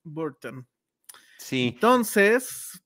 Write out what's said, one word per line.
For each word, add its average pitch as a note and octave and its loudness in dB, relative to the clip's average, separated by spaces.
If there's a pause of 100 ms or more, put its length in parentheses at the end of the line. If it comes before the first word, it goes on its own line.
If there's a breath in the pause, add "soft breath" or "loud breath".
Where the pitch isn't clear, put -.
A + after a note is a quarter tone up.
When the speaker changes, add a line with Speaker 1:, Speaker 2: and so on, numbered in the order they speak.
Speaker 1:
Burton. C#3 -10 (720 soft breath)
Speaker 2:
Sí. B2+ -2
Speaker 1:
Entonces, A3+ 2